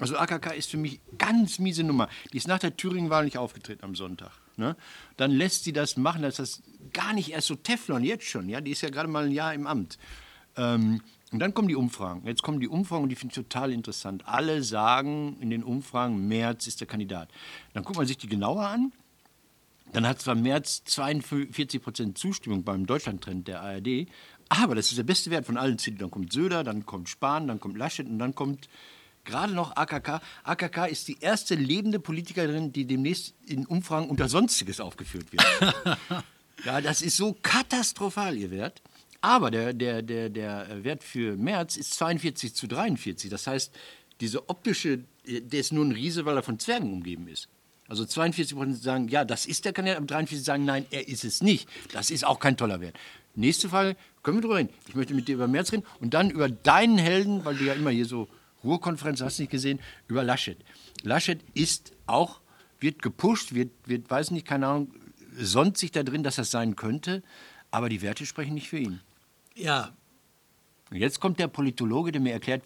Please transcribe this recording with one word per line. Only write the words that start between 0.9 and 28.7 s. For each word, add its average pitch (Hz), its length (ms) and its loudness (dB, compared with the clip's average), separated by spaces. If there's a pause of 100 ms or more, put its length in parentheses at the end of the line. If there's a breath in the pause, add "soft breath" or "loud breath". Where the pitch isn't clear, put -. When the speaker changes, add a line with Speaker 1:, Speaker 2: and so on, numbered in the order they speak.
Speaker 1:
ganz 220 400 4
miese 175 260 2
Nummer. 135 240 4 (240 loud breath)
Die 131 60 -4
ist 143 100 -4
nach 185 100 4
der 180 180 0
Thüringen-Wahl 165 500 2
nicht 135 120 -2
aufgetreten 110 460 -8
am 98 100 -8
Sonntag. 90 380 -10 (240)
Ne? 123 180 0 (440 loud breath)
Dann 135 120 4
lässt 151 340 4
sie 160 100 -2
das 147 240 0
machen, 160 240 2
dass 139 140 -2
das - 260 -8 (320)
gar 190 180 -2
nicht 190 200 -2
erst 156 160 -2
so 160 60 -2
Teflon, 156 480 -2
jetzt 214 220 0
schon. 95 240 -6
Ja? 120 140 -4
Die 143 80 -6
ist 143 100 -4
ja 160 80 -2
gerade 147 200 -4
mal 151 180 0
ein 143 60 2
Jahr 156 200 0
im 147 140 -6
Amt. 131 320 -4 (580 loud breath)
Ähm, 113 460 2 (280 loud breath)
und 113 100 -2
dann 190 140 2
kommen 214 140 2
die 151 80 2
Umfragen. 98 500 -2
Jetzt 117 160 -2
kommen 151 160 -2
die 123 100 0
Umfragen 170 360 -2
und 135 60 0
die 127 60 -4
finde 127 160 -10
ich - 40 -12
total 131 340 -4
interessant. 101 560 -6
Alle 147 380 0
sagen 135 760 2
in 117 100 -2
den 117 120 0
Umfragen, 120 640 0
Merz 113 400 0
ist - 140 -8
der 113 60 -6
Kandidat. 95 420 -6 (460 loud breath)
Dann 101 100 -4
guckt 190 140 -4
man 143 80 2
sich 131 100 -2
die - 120 -12
genauer 110 380 0
an. 240 260 0 (1000)
Dann 113 140 2
hat 131 140 2
zwar 127 140 0
Merz 131 500 2
zweiundvierzig 139 1000 -2
Prozent 107 360 -4
Zustimmung 113 460 -2
beim 95 220 -2
Deutschland-Trend 95 640 -4
der 90 140 -8
A 98 120 -8
R 98 60 -8
D, 127 260 -2 (420 loud breath)
aber 180 260 4
das 107 160 2
ist 120 80 -2
der 120 60 0
beste 170 260 0
Wert 160 160 0
von 117 100 0
allen 127 220 2
C - 120 -4
D 107 60 -6
U. - 20 -12
Dann 95 120 -6
kommt 92 220 -6
Söder, 165 320 2
dann 107 200 -4
kommt 90 240 -8
Spahn, 147 400 0
dann 110 120 -4
kommt 101 180 -8
Laschet 143 280 -4
und 113 120 -4
dann 127 160 -2
kommt 139 340 -4 (560 loud breath)